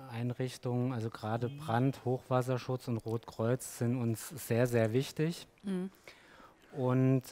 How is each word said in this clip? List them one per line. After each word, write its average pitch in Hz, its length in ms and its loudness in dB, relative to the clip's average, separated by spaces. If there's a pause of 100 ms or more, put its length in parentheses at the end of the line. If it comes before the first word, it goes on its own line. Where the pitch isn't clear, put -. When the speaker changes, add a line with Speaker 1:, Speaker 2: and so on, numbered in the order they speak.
(120)
Speaker 1:
Einrichtungen, 123 800 -2
also 113 180 -2
gerade 117 380 -2
Speaker 2:
Mhm. 143 100 -10
Speaker 1:
Brand-, 131 460 2
Hochwasserschutz 127 840 0
und 117 100 0
Rotkreuz 113 800 -2
sind 120 180 2
uns 117 320 -2
sehr, 120 380 2
sehr 113 260 4
wichtig. 151 540 -2 (160)
Speaker 2:
Mhm. 190 280 -4 (840)
Speaker 1:
Und, 131 600 4